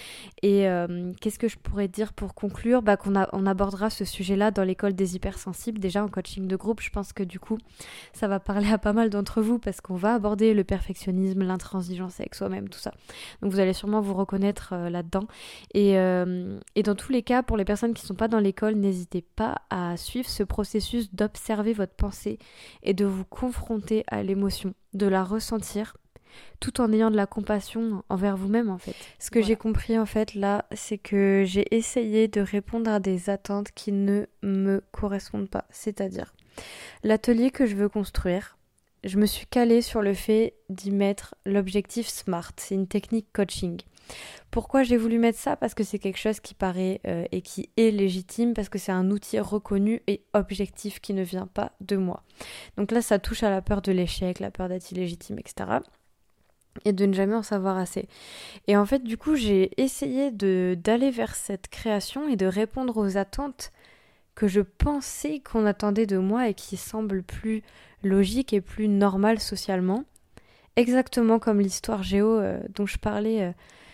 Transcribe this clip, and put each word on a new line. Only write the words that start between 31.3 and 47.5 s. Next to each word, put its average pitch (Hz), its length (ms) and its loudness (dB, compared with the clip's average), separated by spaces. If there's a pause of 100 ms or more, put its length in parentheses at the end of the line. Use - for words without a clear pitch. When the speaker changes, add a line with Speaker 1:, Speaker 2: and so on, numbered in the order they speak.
Speaker 1:
j'ai 190 300 2
essayé 220 540 4
de 208 120 0
répondre 220 500 -2
à 208 100 2
des 185 280 0
attentes 202 440 -4
qui - 200 -6
ne 202 340 2 (160)
me 196 400 0 (100)
correspondent 202 580 -6
pas. - 200 -4
C'est-à-dire, - 640 -8 (680)
l'atelier 226 480 4
que 262 160 2
je 202 100 -2
veux 202 120 2
construire, 196 680 -2 (480)
je 190 140 0
me 208 80 6
suis - 200 -6
calée 233 360 4
sur 233 180 -2
le 196 140 2
fait 214 400 2 (160)
d'y 190 200 -6
mettre 202 440 0 (100)
l'objectif 202 640 -2
smart. - 480 -6
C'est - 180 -8
une 190 140 0
technique 214 440 -4
coaching. 185 480 -2 (680)
Pourquoi 269 320 2
j'ai 240 140 4
voulu 226 220 2
mettre 233 200 4
ça ? - 180 -2
Parce - 180 -4
que 220 80 -2
c'est 202 160 -4
quelque 190 200 -4
chose 214 220 -2
qui - 140 -18
paraît, 185 520 -2
euh, 175 260 -2
et 185 100 -4
qui - 340 -10